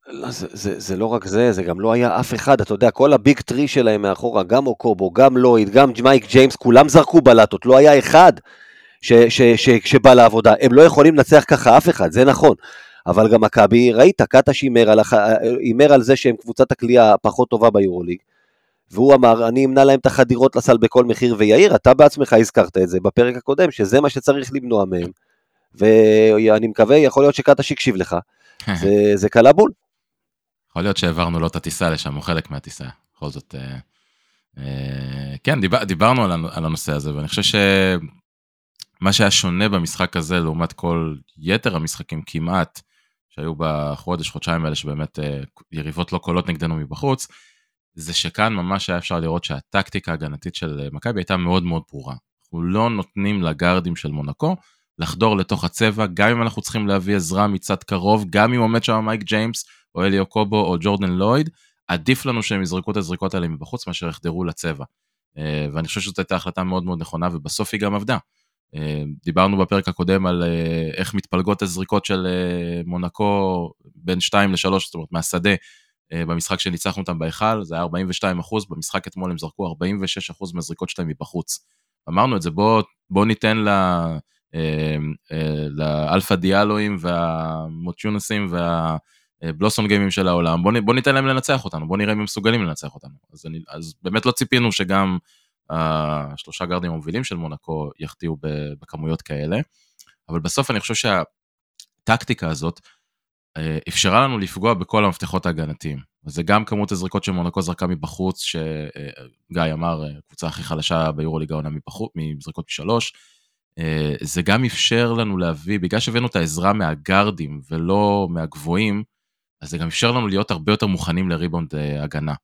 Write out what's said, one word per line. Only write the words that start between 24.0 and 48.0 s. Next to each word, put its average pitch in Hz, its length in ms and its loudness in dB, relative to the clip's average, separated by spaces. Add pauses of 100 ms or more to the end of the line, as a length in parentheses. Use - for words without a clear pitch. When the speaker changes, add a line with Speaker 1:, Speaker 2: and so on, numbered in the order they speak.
Speaker 1:
מה 143 100 0
שצריך 139 440 -2
למנוע 120 300 0
מהם, 90 260 -6 (640)
ואני 110 920 6
מקווה, 110 300 4
יכול 139 260 4
להיות 143 120 4
שקטש 143 380 2
הקשיב 123 240 -2
לך, 90 200 -4 (500)
Speaker 2:
<laughs> 92 140 -4
Speaker 1:
זה, 104 340 4
זה 101 140 0
קלה 123 240 8
בול. 190 180 6 (1000)
Speaker 2:
יכול 85 120 -6
להיות 98 140 -2
שהעברנו 85 440 -2
לו 82 60 -2
את 80 100 -6
הטיסה 82 340 -4
לשם, 76 260 -6
או 73 60 -12
חלק 82 280 -6
מהטיסה, 69 380 -14 (260)
בכל 73 160 -12
זאת, 69 280 -18
אה, 65 200 -16 (800)
אה, 67 760 -12 (100)
כן, 139 160 -2
דיבר-, 101 240 -2
דיברנו 107 400 0
על 92 80 0
הנ-, 82 180 -4
על 80 140 -8
הנושא 80 280 -6
הזה, 73 220 -6
ואני 73 140 -8
חושב - 140 -6
שמה - 1700 -2
שהיה 101 180 2
שונה 98 380 -2
במשחק 90 480 -4
הזה, 87 240 -2
לעומת 82 320 -4
כל 82 420 -4 (240)
יתר 92 380 -4
המשחקים 78 500 -10
כמעט, 82 540 -6 (580)
שהיו 78 200 -10
בחודש, 78 720 -6
חודשיים 82 340 -6
האלה, 76 100 -6
שבאמת, 76 440 -10
אה, 71 220 -8 (320)
יריבות 78 400 -10
לא 90 60 -6
קולות 87 300 -6
נגדנו 82 280 -6
מבחוץ, 78 520 -6 (680)
זה 82 200 -14